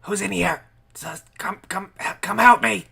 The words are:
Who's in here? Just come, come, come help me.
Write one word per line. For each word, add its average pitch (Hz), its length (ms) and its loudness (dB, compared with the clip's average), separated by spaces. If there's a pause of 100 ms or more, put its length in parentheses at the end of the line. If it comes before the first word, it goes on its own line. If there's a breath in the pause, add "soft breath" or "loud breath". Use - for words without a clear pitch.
Who's 202 180 -6
in 196 120 -6
here? 175 320 -2 (300)
Just 165 300 -14 (140)
come, - 200 -8 (100)
come, 190 240 -8 (280)
come 208 180 -4
help 240 240 8
me. 214 300 -2